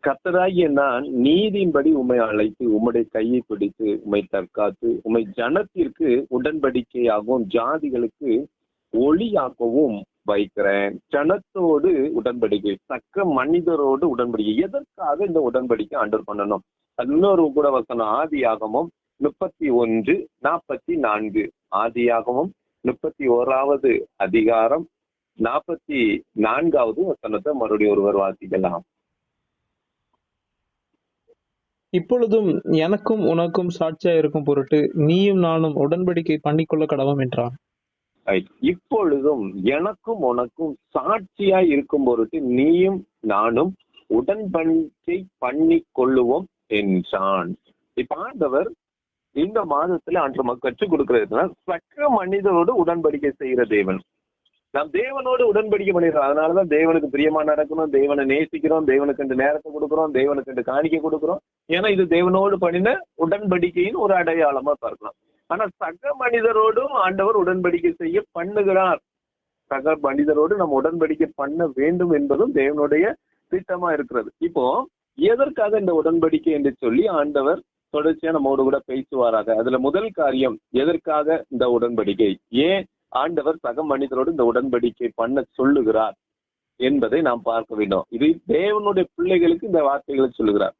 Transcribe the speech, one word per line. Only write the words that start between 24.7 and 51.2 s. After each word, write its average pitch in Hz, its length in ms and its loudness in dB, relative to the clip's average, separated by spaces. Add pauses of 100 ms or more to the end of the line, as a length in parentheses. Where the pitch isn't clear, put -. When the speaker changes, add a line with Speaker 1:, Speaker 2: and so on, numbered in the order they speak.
Speaker 1:
நாற்பத்தி 131 760 -2 (120)
நான்காவது 127 760 0
வசனத்தை 113 480 -4
மறுபடியும் 107 440 2
ஒருவர் 101 200 2
வாசிக்கலாம். 95 640 -2 (3000)
Speaker 2:
"இப்பொழுதும் 202 760 2
எனக்கும் 185 640 0
உனக்கும் 170 420 0 (100)
சாட்சியா 165 380 0
இருக்கும் 151 260 2
பொருட்டு 143 500 2
நீயும் 185 460 4
நானும் 160 360 2
உடன்படிக்கை 165 600 0 (120)
பண்ணிக்கொள்ள 156 360 0
கடவோம்" 143 340 0
என்றான். 123 340 -2 (680)
Speaker 1:
ரைட். 95 240 -2 (120)
"இப்பொழுதும் 143 1040 -2
எனக்கும் 185 560 -2
உனக்கும் 127 560 -2 (180)
சாட்சியாய் 190 760 0
இருக்கும் 139 360 0
பொருட்டு 120 380 0
நீயும் 165 640 2 (140)
நானும் 113 540 0 (360)
உடன்படிக்கை 165 1120 -2 (140)
பண்ணி 160 460 2 (160)
கொள்ளுவோம்" 127 440 2 (240)
என்றான். 95 880 -2 (380)
இப்ப - 220 -6
ஆண்டவர் 190 560 -2 (600)
இந்த 196 300 -2
மாதத்துல 170 560 -2
ஆண்டவர் 139 180 -2
நமக்கு 123 240 -4
கற்றுக் 160 300 -4
கொடுக்கிறது 131 360 2